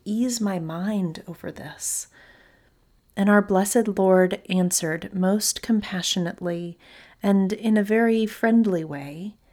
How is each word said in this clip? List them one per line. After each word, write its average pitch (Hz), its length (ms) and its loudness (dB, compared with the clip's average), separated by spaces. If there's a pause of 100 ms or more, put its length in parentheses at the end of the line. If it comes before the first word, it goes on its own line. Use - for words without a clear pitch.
ease 233 380 -2
my 196 180 -2
mind 170 680 -4
over - 240 -12
this. - 560 -10 (1080)
And 202 140 2
our 208 120 6
blessed 202 460 2 (100)
Lord 185 520 4
answered 180 640 -2
most 190 480 0
compassionately 175 1160 -4 (440)
and 196 320 2
in 220 240 0
a 208 60 2
very 220 420 2
friendly 214 580 2
way, 151 520 -10 (180)